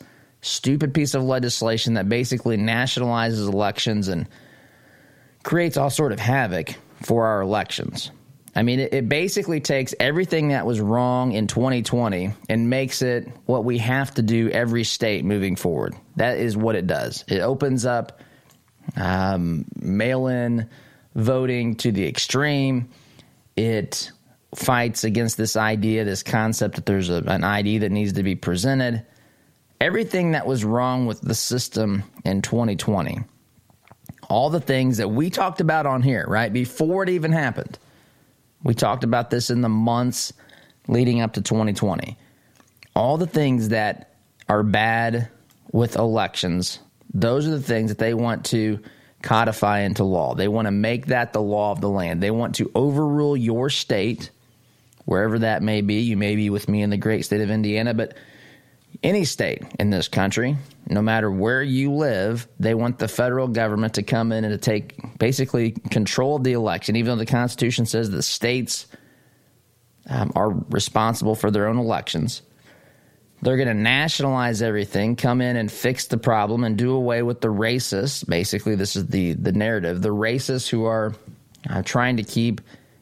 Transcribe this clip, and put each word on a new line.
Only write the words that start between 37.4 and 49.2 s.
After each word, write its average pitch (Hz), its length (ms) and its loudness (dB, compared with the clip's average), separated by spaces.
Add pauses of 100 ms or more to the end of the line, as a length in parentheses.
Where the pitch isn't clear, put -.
we 120 120 2
talked 123 280 0
about 120 280 0
this 120 180 0
in 123 120 2
the 120 80 2
months 117 640 0 (540)
leading 120 340 4
up 113 120 -2
to 104 80 -2
twenty 110 320 0
twenty. 92 440 -2 (760)
All 135 220 2
the 170 100 0
things 131 420 2
that 107 440 -2 (340)
are 107 160 4
bad 113 680 2 (420)
with 117 240 2
elections, 95 840 0 (340)
those 123 340 2
are 160 40 0
the 147 100 -2
things 110 280 0
that 104 80 -4
they 113 160 0
want 117 320 -2
to 107 340 0 (440)